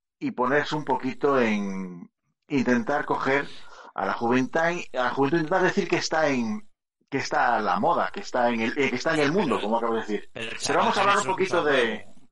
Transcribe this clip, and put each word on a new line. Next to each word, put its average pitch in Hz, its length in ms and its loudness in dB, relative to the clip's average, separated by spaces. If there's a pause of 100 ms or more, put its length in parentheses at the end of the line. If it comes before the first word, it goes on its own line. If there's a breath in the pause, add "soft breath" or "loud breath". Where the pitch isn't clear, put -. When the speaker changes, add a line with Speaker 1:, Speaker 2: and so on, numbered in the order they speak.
(180)
Speaker 1:
y 139 140 -4
ponerse 143 440 0
un 147 100 -4
poquito 131 560 0
en 95 680 -2 (380)
intentar 139 580 0
coger 139 420 0 (460 loud breath)
a 95 120 -4
la 98 80 0
juventud, 123 480 0
a 170 160 0 (160)
la 127 160 -2
juventud, 139 300 2
intentar 180 240 2
decir 185 260 2
que 170 80 2
está 156 320 0
en, 110 380 -2 (420)
que 135 80 -2
está 131 380 2
a 110 60 0
la 95 180 2
moda, 151 340 2
que - 80 -10
está 123 280 0
en 113 120 0
el, 113 160 0
eh, 135 120 2
que 123 60 -2
está 160 180 -2
en 151 80 0
el 139 100 2
mundo, 165 240 0
Speaker 2:
Pero, 92 60 -2
Speaker 1:
como 107 160 0
acabo 113 180 0
de 110 60 -2
decir. 107 320 -6
Speaker 2:
pero 113 180 -8
el 110 140 -10
Speaker 1:
Pero 143 140 2
vamos 220 180 2
a 202 40 4
Speaker 2:
chaval 196 80 4
Speaker 1:
hablar 202 80 4
un - 60 2
Speaker 2:
se - 40 -8
lo 185 60 2
Speaker 1:
poquito 175 240 0
Speaker 2:
puso 151 100 2
a 147 40 4
Speaker 1:
de, 117 320 2
Speaker 2:
juego. - 120 -16 (160)